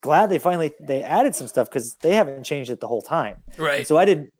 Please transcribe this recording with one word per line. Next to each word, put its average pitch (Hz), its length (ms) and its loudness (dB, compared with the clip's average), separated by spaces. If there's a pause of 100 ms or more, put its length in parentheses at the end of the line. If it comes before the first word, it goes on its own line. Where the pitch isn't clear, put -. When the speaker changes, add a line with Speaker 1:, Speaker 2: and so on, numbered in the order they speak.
Speaker 1:
glad 175 300 2
they 175 80 0
finally, 170 420 -2
they 139 220 -4
added 214 320 0
some 123 140 -10
stuff 123 200 -2
'cause 120 340 -8
they 170 120 2
haven't 139 300 2
changed 135 260 -6
it 120 100 -6
the - 60 -10
whole 113 160 -4
time." 135 400 -4 (140)
Speaker 2:
Right. 147 220 0
Speaker 1:
And 147 80 -6
so 151 120 4
I 180 60 6
didn't, 160 360 2